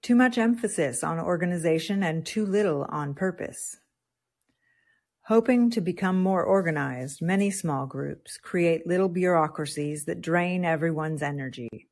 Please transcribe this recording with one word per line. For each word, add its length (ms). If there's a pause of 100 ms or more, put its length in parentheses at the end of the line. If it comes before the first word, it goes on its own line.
Too 140
much 220
emphasis 640
on 160
organization 840
and 200
too 220
little 440
on 260
purpose. 640 (1500)
Hoping 480
to 100
become 400
more 220
organized, 800
many 260
small 380
groups 500
create 480
little 240
bureaucracies 960
that 160
drain 420
everyone's 600
energy. 680